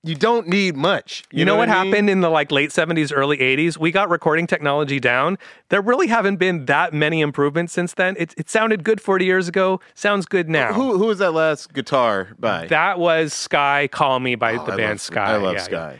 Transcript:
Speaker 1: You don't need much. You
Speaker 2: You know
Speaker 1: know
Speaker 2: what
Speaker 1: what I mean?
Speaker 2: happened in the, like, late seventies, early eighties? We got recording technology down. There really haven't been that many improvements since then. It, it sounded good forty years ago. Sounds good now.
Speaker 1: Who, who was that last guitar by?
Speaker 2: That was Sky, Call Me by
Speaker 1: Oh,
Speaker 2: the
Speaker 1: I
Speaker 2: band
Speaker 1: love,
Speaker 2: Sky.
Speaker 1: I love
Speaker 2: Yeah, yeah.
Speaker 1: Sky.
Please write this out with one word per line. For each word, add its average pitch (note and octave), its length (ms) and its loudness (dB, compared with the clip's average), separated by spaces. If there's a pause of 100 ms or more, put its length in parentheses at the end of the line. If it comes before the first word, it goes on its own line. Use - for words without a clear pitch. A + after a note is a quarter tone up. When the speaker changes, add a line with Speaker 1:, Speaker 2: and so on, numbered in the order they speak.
Speaker 1:
You D#3+ 120 -6
don't G#3+ 320 0
need F#3 280 0
much. D#3+ 560 -2
You C3+ 80 -4
Speaker 2:
You E3 60 2
know F#3+ 80 4
Speaker 1:
know G#3 60 4
Speaker 2:
what A3+ 100 2
Speaker 1:
what G3+ 80 4
I F#3 60 2
mean? F#3+ 100 0
Speaker 2:
happened G#3 180 4
in F#3+ 100 2
the, E3+ 80 4
like, D3+ 220 2
late C#3+ 200 0
seventies, D#3+ 400 0
early C#3+ 280 0
eighties? C#3 380 0
We D#3+ 140 0
got G3 180 0
recording E3 380 0
technology C#3+ 520 -2
down. C3 380 0 (320)
There G3+ 120 2
really B3 260 0
haven't G3+ 300 0
been F3 280 0
that D#3 280 2
many D3+ 280 0
improvements D3 520 -2
since F3 200 -4
then. F#3 240 -2
It, E3+ 200 -6
it - 120 -10
sounded A3 340 0
good G#3+ 160 0
forty F#3+ 260 0
years F#3 220 0
ago. F#3 320 0 (140)
Sounds G3+ 320 -2
good F3 240 -2
now. C3 240 0
Speaker 1:
Who, A#3 240 0
who G#3 80 2
was G#3 140 0
that F#3 140 2
last D#3+ 400 -2
guitar A#2 560 0 (100)
by? F2+ 280 -2
Speaker 2:
That F3 300 0
was D#3+ 360 0
Sky, C#3+ 580 0
Call C3+ 280 2
Me B2+ 160 -2
by A2+ 220 0
Speaker 1:
Oh, A2+ 80 -8
Speaker 2:
the - 80 -6
Speaker 1:
I G2 40 -4
Speaker 2:
band A2 140 0
Speaker 1:
love, G#2 100 -8
Speaker 2:
Sky. - 220 -4 (100)
Speaker 1:
I - 40 2
love F#2+ 160 0
Speaker 2:
Yeah, G2 60 -4
yeah. F2+ 60 -8
Speaker 1:
Sky. E2 340 -8